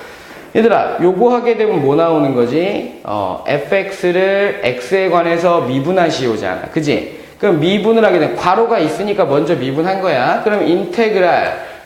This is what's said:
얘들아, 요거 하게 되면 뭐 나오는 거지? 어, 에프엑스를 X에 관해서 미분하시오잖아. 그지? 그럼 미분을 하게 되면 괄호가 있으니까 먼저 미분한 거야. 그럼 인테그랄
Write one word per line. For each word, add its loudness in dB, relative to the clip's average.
얘들아, 2
요거 2
하게 0
되면 0
뭐 2
나오는 2
거지? -2
어, -4
에프엑스를 -2
X에 -2
관해서 2
미분하시오잖아. 0
그지? -2
그럼 2
미분을 2
하게 4
되면 0
괄호가 2
있으니까 0
먼저 2
미분한 -2
거야. 0
그럼 0
인테그랄 0